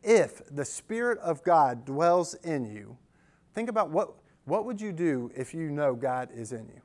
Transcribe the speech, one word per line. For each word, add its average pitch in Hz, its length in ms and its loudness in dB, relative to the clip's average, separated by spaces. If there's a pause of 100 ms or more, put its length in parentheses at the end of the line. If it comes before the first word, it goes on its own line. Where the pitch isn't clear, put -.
if 208 380 4 (140)
the 143 100 -2
Spirit 226 540 -4
of 165 240 -2
God 135 420 4
dwells 170 480 2
in 151 320 -4
you, 107 320 -14 (580)
think 220 140 -4
about 208 220 0
what, - 240 0 (320)
what 196 180 0
would 220 160 -6
you 208 120 -6
do 156 440 0
if 127 160 -8
you 160 180 -6
know 143 240 2
God 127 380 -2
is 117 200 -10
in 110 160 -10
you? - 160 -20